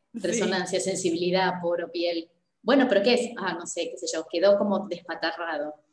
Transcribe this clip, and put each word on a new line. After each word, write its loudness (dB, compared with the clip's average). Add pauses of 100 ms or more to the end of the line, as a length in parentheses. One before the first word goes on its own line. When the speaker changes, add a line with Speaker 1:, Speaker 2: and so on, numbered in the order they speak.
(120)
Speaker 1:
Sí. -12
Speaker 2:
Resonancia, 0
sensibilidad, 0
poro, -2
piel. -2 (320)
Bueno, 4
¿pero 4
qué 4
es? 0
Ah, -4
no -8
sé, -6
qué -12
sé -8
yo, -6
quedó 6
como 0
despatarrado. -6 (180)